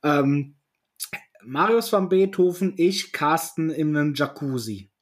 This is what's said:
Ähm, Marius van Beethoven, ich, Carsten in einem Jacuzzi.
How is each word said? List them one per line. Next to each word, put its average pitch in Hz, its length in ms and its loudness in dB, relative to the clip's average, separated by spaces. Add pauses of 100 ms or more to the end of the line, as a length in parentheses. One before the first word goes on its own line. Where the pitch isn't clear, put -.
Ähm, 143 520 2 (880)
Marius 196 480 0
van 190 180 2
Beethoven, 190 680 2
ich, 185 360 0
Carsten 160 560 0
in 151 260 -2
einem 147 180 0
Jacuzzi. 123 800 -6 (100)